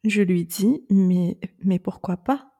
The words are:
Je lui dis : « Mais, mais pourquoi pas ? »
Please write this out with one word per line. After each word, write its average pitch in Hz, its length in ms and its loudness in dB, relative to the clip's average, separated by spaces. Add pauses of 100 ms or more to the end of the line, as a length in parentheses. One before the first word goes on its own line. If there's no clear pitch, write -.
Je 208 160 0
lui 180 240 2
dis : « 202 460 -2
Mais, 180 500 2 (240)
mais 185 140 2
pourquoi 180 400 -6
pas ? » - 420 -4